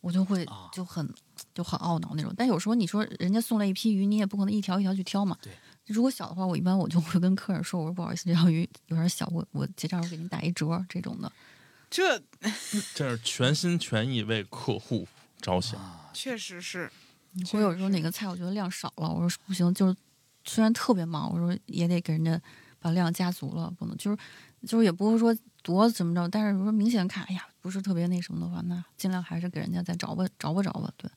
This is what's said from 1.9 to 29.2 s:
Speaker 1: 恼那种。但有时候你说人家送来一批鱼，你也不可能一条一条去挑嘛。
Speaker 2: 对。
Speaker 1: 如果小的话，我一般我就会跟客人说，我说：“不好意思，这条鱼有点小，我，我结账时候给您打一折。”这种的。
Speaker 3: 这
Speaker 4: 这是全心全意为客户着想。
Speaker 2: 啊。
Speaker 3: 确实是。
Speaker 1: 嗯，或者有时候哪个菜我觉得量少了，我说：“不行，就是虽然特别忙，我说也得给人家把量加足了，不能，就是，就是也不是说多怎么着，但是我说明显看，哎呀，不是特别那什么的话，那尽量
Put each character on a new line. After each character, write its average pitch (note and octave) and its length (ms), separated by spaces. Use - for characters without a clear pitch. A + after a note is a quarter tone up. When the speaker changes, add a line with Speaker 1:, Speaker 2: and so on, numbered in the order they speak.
Speaker 1:
恼 - 140
那 D3+ 80
种。 - 140
但 B3 100
有 G3 120
时 F#3+ 100
候 A3+ 60
你 A3 120
说 G#3 180
人 F3+ 140
家 A3+ 80
送 A3+ 180
来 G3+ 80
一 F#3+ 60
批 G#3+ 220
鱼， G3 120
你 G#3 100
也 G#3 100
不 G3+ 100
可 G3 80
能 G3+ 80
一 G#3+ 80
条 F#3+ 180
一 G3+ 40
条 F#3+ 120
去 F#3+ 80
挑 G3 220
嘛。 F3+ 180
Speaker 2:
对。 G2 100
Speaker 1:
如 A3 160
果 C4 80
小 - 180
的 E3+ 60
话， F#3 100
我 F3+ 100
一 - 60
般 F#3 180
我 F3 80
就 E3+ 140
会 E3 180
跟 F#3 160
客 - 180
人 E3+ 120
说， F3+ 160
我 D#3 60
说 E3 80
：“不 F3+ 80
好 E3+ 100
意 E3+ 40
思， - 100
这 E3+ 80
条 E3+ 160
鱼 E3 180
有 E3 80
点 E3 120
小， - 240
我， E3+ 200
我 C#3+ 160
结 E3 200
账 F3 140
时 E3+ 40
候 F3 40
给 E3 80
您 E3+ 100
打 - 140
一 F3 100
折。” E3 340
这 F3+ 140
种 - 180
的。 - 140
Speaker 3:
这 D#4+ 340
Speaker 4:
这 C#3+ 140
是 A#2 160
全 C3 300
心 F3 240
全 A2+ 280
意 A#2 160
为 G#2+ 220
客 - 340
户 G2 300
着 F#2 180
想。 - 220
Speaker 2:
啊。 F2+ 320
Speaker 3:
确 B3+ 240
实 F#3+ 240
是。 F3+ 320
Speaker 1:
嗯， F#3 140
或 G#3 120
者 G#3+ 40
有 F#3 120
时 F#3 80
候 G3 60
哪 F#3 140
个 E3 80
菜 - 180
我 F3+ 80
觉 F3+ 80
得 F3+ 60
量 G3 200
少 - 260
了， D#3+ 120
我 E3+ 180
说 - 200
：“不 F#3+ 80
行， F3 180
就 F#3+ 160
是 F#3 80
虽 - 180
然 A3 120
特 - 180
别 F3+ 140
忙， D#3+ 260
我 E3+ 60
说 F3 260
也 E3+ 240
得 F3 140
给 D#3+ 100
人 D#3 100
家 E3 160
把 E3+ 120
量 E3+ 200
加 F3+ 220
足 - 220
了， E3 240
不 - 80
能， - 100
就 - 140
是， G#3+ 80
就 A3+ 120
是 A3+ 60
也 F#3 80
不 G3+ 200
是 A3+ 60
说 A#3 160
多 G3 260
怎 A3+ 160
么 E3+ 100
着， F3 140
但 G#3 140
是 G3+ 160
我 F#3+ 60
说 G#3 80
明 G#3+ 180
显 G3+ 180
看， F#3+ 160
哎 F#3+ 100
呀， F3 120
不 F3+ 80
是 F#3+ 100
特 F#3+ 140
别 E3+ 140
那 F3+ 120
什 F3 140
么 E3+ 60
的 E3+ 100
话， F3 160
那 F3 180
尽 F#3 120
量 F#3 120